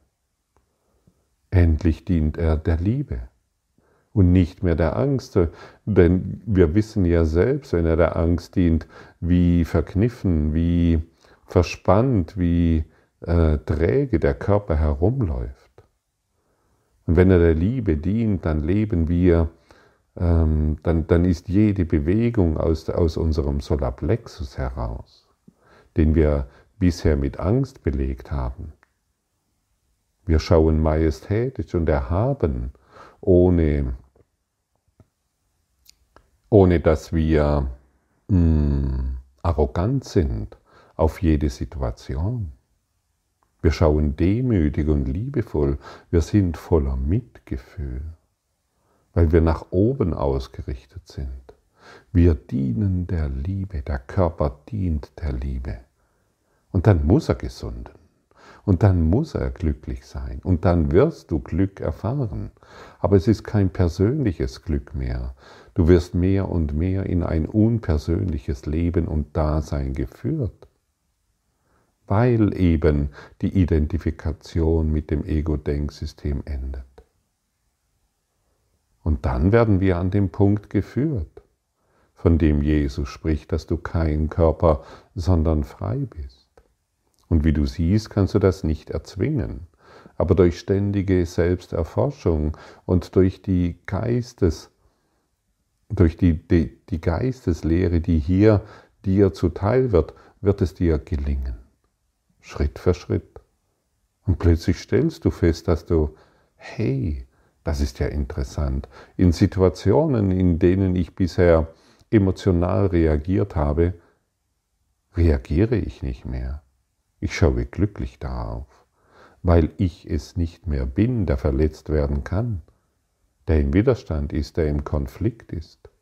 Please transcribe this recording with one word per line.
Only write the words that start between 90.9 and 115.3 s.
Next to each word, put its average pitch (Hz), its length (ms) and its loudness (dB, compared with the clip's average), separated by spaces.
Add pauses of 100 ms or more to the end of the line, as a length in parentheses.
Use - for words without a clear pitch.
Selbsterforschung 87 1300 -2 (280)
und - 300 -2
durch 95 260 2
die 87 440 -2
Geistes-, 113 840 -4 (1200)
durch 92 280 2
die, 82 300 0
die, 80 320 0 (100)
die 80 120 -6
Geisteslehre, 87 960 -2
die 80 200 0
hier 101 420 4 (420)
dir 95 300 2
zuteil 113 580 -2
wird, 82 220 2 (280)
wird 95 200 0
es 90 120 -2
dir 82 260 0
gelingen. 69 560 -6 (840)
Schritt - 380 -6
für 90 160 2
Schritt. - 480 -8 (840)
Und 90 120 0
plötzlich 85 400 2
stellst 143 480 -2
du 87 60 0
fest, - 360 0
dass 82 180 0
du, 78 300 0 (400)
hey, 110 720 -6 (360)
das 71 180 -4
ist - 160 -6
ja - 80 -2
interessant, 71 840 -6 (300)
in 90 140 6
Situationen, 101 1000 2
in 90 300 2
denen 92 360 2
ich 87 200 -4
bisher 85 580 2 (380)
emotional 95 720 2
reagiert 85 720 0
habe, 80 400 0 (1200)
reagiere 85 580 0